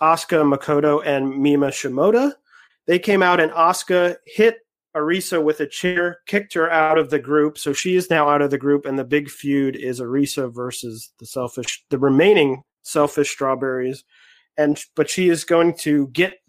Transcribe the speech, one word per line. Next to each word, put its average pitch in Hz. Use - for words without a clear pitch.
Asuka, 160
Makoto, 147
and 135
Mima 143
Shimoda. 196
They 175
came 190
out 175
and 160
Asuka 175
hit 226
Arisa 170
with 151
a 143
chair, 175
kicked 202
her 165
out 160
of 147
the 147
group. 151
So 147
she 180
is 180
now 151
out 147
of 139
the 143
group, 143
and 135
the 127
big 143
feud 139
is 127
Arisa 131
versus 120
the 117
Selfish, -
the 139
remaining 139
Selfish 147
Strawberries. 131
And, 151
but 147
she 180
is 165
going 170
to 147
get 170